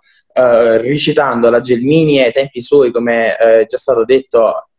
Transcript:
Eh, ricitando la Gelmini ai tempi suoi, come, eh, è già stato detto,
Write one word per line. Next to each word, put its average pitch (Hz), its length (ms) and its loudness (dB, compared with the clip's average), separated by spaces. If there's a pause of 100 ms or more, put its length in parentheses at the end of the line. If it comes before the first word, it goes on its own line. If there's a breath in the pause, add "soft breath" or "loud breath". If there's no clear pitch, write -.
(320 soft breath)
Eh, 117 460 2
ricitando 135 720 -2
la 120 100 2
Gelmini 135 600 0
ai 120 100 0
tempi 135 320 -6
suoi, 131 300 0
come, 117 440 -2
eh, 113 260 4
è 107 40 -4
già - 100 -8
stato 117 280 -2
detto, 117 640 -2 (100)